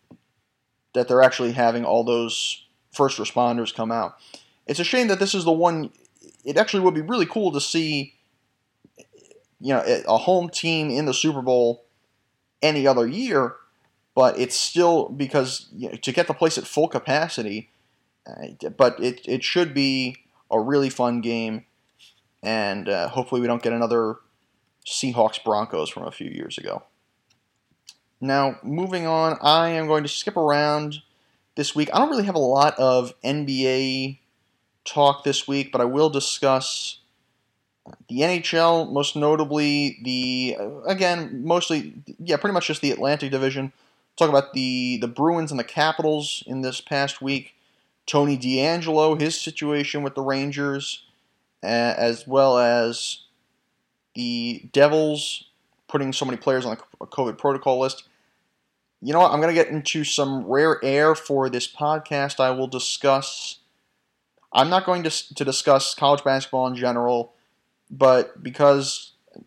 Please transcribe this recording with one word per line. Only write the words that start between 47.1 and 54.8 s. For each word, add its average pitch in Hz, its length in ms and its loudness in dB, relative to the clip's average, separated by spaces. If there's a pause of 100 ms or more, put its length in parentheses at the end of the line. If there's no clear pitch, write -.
week. 135 340 -6 (520)
Tony 143 320 2
DeAngelo, 156 800 2
his 156 180 -2
situation 147 640 -4
with 135 120 -6
the 139 80 -6
Rangers, 139 840 -4 (580)
uh, 117 340 0
as 117 300 -2
well 135 320 4
as 120 680 0 (920)
the 120 560 -6
Devils 151 800 2 (360)